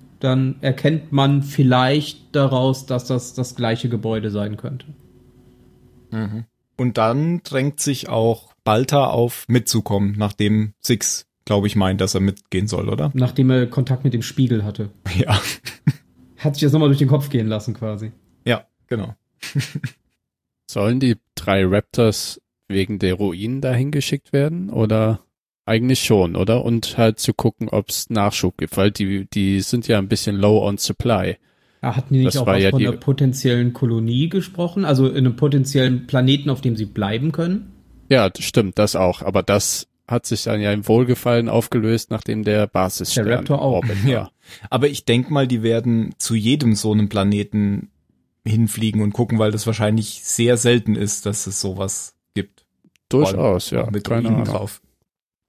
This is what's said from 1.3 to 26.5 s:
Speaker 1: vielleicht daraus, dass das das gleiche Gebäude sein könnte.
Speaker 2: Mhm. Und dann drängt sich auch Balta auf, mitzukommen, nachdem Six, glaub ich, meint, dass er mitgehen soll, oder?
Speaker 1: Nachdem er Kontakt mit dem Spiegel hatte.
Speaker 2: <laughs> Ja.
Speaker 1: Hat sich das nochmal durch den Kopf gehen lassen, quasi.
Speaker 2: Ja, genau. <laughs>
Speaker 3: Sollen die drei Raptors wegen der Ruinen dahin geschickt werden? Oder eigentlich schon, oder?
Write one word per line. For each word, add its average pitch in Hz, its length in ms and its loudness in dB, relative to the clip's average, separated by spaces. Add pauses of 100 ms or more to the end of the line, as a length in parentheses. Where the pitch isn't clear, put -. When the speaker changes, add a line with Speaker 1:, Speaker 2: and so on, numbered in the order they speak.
Speaker 1:
vielleicht 135 920 0
daraus, 131 500 0
dass 123 200 -4
das - 280 -4
das 127 220 -8
gleiche 117 340 -2
Gebäude 110 400 -4
sein 104 280 -4
könnte. - 280 -12 (1300)
Speaker 2:
Mhm. 110 320 -6 (340)
Und 123 200 -2
dann 143 460 0
drängt 143 360 -4
sich - 300 -4
auch 113 440 0 (100)
Balta 131 440 2
auf, 120 400 -2
mitzukommen, 104 720 0
nachdem 104 640 0
Six, - 440 -2 (200)
glaub 104 200 2
ich, 104 100 -2
meint, 95 260 2
dass 95 120 0
er 95 80 0
mitgehen 98 460 -2
soll, 85 220 -4
oder? 143 260 -2
Speaker 1:
Nachdem 127 340 2
er 127 180 2
Kontakt 127 360 -2
mit 123 100 0
dem 117 80 -2
Spiegel 120 420 0
hatte. 101 260 -6 (160)
Speaker 2:
<laughs> 90 120 -4
Ja. 101 220 2 (1000)
Speaker 1:
Hat 147 180 -2
sich - 80 -2
das 143 100 4
nochmal 151 160 4
durch 139 100 4
den 139 80 4
Kopf 139 220 2
gehen 113 180 0
lassen, 110 280 -4
quasi. 107 360 -8 (340)
Speaker 2:
Ja, 117 200 0 (220)
genau. 113 280 -6 (260)
<laughs> - 140 -10 (1120)
Speaker 3:
Sollen 117 300 0
die 123 180 2 (180)
drei 98 300 2
Raptors 104 760 0 (260)
wegen 98 300 -2
der 92 180 0
Ruinen 104 460 -4
dahin 131 300 0
geschickt 147 420 -4
werden? 160 360 0
Oder 110 500 2 (460)
eigentlich 120 380 2
schon, 90 320 4
oder? 107 300 2